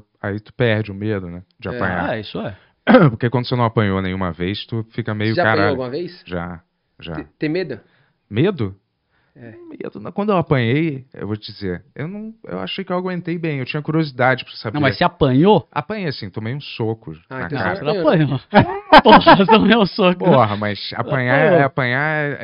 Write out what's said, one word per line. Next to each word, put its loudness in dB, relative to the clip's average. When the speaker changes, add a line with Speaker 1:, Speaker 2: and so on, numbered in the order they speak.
Speaker 1:
aí -6
tu -18
perde 0
o -12
medo, -6
né? -12
De -10
Speaker 2:
É. -6
Speaker 1:
apanhar. -2
Speaker 3:
É, -6
isso -10
é. -10
Speaker 1:
<clears throat> 6
Porque 0
quando -2
você -2
não 2
apanhou 0
nenhuma -4
vez, -6
tu -8
fica -6
meio, 0
Speaker 2:
Já 2
apanhou 4
Speaker 1:
"Caralho." 2
Speaker 2:
alguma -4
vez? -8
Speaker 1:
Já, -8
já. -10
Speaker 2:
Te-, -10
tem -2
medo? -6
Speaker 1:
Medo? -2
Speaker 2:
É. -20
Speaker 1:
Medo. -14
Não, -12
quando -2
eu 2
apanhei, 0
eu -10
vou -4
te -14
dizer, -8
eu -10
não, -12
eu -10
achei -8
que -10
eu -2
aguentei -6
bem, -4
eu -4
tinha -6
curiosidade -2
pra -20
saber. -10
Speaker 3:
Não, -2
mas 0
você -2
apanhou? 2
Speaker 1:
Apanhei -8
assim, -10
tomei -8
um -10
soco -8
Speaker 2:
Ah, -10
Speaker 1:
na -6
Speaker 2:
então -6
Speaker 1:
cara. -2
Speaker 2:
você -10
Speaker 3:
Não, 0
você -2
Speaker 2:
apanhou. 2
Speaker 3:
apanhou. 2
<laughs> 10
Porra, 8
você 4
tomei 6
um 4
soco. 2
Speaker 1:
Porra, 6
mas -4
apanhar, 2
Speaker 3:
Apanhou. 4
Speaker 1:
é, 4
apanhar -2
é, -4